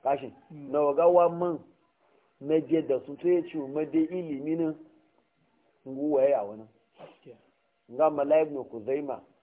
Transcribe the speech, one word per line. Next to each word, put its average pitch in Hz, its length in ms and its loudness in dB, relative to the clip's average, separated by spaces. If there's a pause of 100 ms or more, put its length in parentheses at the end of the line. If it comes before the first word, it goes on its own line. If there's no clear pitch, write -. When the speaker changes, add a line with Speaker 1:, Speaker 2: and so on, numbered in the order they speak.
Speaker 1:
Kashin. 131 300 -2 (160)
Speaker 2:
Hmm. 143 220 -14
Speaker 1:
Na 147 100 0
waga 147 260 4
wa 175 220 6
man 170 300 -4 (800)
na 151 200 0
je 160 220 0
da 143 240 0
su 143 120 -12
to 170 100 -2
ya 180 160 4
ce 165 140 -10
ma 143 280 -4
de 151 140 -2
ilimi 160 560 -4
nan. 160 200 -2 (1120)
Ngu 139 260 -4
waye 139 220 6
a 107 80 0
wani. 107 220 -12 (340)
Speaker 2:
Gaskiya. - 360 -20 (560)
Speaker 1:
Nga 147 180 4
Mala 147 320 2
ibn 147 220 -4
Kuzaima 127 580 -6 (220)